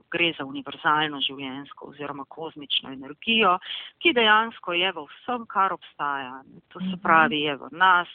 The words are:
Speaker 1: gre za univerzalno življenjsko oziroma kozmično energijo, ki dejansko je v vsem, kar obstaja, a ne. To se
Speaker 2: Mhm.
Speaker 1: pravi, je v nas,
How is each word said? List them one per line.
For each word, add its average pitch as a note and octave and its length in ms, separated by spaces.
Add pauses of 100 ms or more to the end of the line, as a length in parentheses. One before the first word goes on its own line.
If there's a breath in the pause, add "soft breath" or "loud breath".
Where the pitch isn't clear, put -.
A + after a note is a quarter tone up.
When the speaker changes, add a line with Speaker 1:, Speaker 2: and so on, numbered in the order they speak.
Speaker 1:
gre E3+ 240
za C#3+ 120
univerzalno C#3+ 760
življenjsko C#3 720
oziroma C#3 340
kozmično D3 640
energijo, F3+ 640 (400 loud breath)
ki E4 160
dejansko A3 600
je F3+ 180
v D#3+ 140
vsem, A#3+ 400
kar F#3+ 280
obstaja, C#3 640
a C3+ 40
ne. - 260
To - 100
se F#3 60
Speaker 2:
Mhm. F#3 180
Speaker 1:
pravi, D#3+ 380
je D3 160
v B2+ 140
nas, F3 440